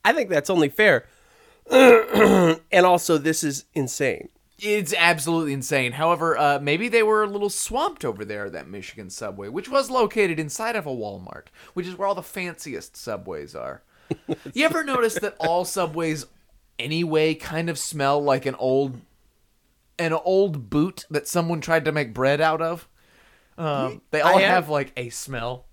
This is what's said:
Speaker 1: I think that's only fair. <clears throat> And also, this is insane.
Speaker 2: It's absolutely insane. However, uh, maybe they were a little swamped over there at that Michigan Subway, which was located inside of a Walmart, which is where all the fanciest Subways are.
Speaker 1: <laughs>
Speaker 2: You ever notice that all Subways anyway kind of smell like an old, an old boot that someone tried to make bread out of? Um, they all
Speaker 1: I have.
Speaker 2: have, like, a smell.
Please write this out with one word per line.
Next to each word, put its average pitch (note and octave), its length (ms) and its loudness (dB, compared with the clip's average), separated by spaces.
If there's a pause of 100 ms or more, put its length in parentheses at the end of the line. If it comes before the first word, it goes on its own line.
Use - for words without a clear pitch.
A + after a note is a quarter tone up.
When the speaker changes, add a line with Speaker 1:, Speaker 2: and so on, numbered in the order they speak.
Speaker 1:
I G#3+ 100 2
think B3+ 160 -2
that's D#3 220 0
only D#3+ 180 2
fair. F#3 380 2 (600)
<clears throat> - 40 -4
And G#3 1120 6
also, F3 320 4
this D#3 260 -2
is C#3+ 300 -4
insane. C3 560 -4 (300)
Speaker 2:
It's G#3 380 -2
absolutely E3 560 2
insane. C3 400 -2
However, D#3+ 440 0
uh, C#3+ 240 2
maybe D#3+ 260 0
they A3+ 160 2
were G#3+ 200 2
a G#3 40 -2
little G3+ 220 -4
swamped C#4+ 560 -6
over G#2+ 180 -6
there G#2 220 -8
at F#2 80 -10
that D2 160 -12
Michigan F#2+ 400 -16
Subway, G2+ 400 -12
which D#3 180 -8
was C4+ 220 -2
located G3+ 500 0
inside A3 360 -6
of F3+ 100 -6
a C#3+ 60 -8
Walmart, G2+ 560 -12 (260)
which F3+ 140 -8
is F3+ 100 -12
where G3 100 -4
all G3 80 0
the F#3 80 -10
fanciest E3 720 -12
Subways F#2 600 -12
are. C2+ 280 -12 (260)
Speaker 1:
<laughs> - 440 -10
Speaker 2:
You C#4 120 0
ever D#4+ 180 -2
notice B3 320 -2
that G3+ 240 -6
all E3+ 260 0
Subways D#3+ 600 -4 (520)
anyway D#3 560 0
kind E3 360 -6
of D3+ 100 -6
smell C#3+ 420 0
like C3+ 240 0
an C3+ 100 -4
old, C3 460 0 (960)
an E3 160 -2
old E3 560 0
boot D#3 400 -2
that D#3 180 -4
someone E3+ 340 -2
tried E3 240 0
to D#3 60 0
make C#3+ 220 -4
bread C3+ 280 0
out D#3+ 200 0
of? E3 260 -6 (720)
Um, C#3 440 -4 (100)
they D3+ 100 0
all F3 160 6
Speaker 1:
I F#3+ 40 6
have. F#3 240 4
Speaker 2:
have, D3 40 -14
like, C#3+ 280 -2
a B2 120 -8
smell. B2 640 -10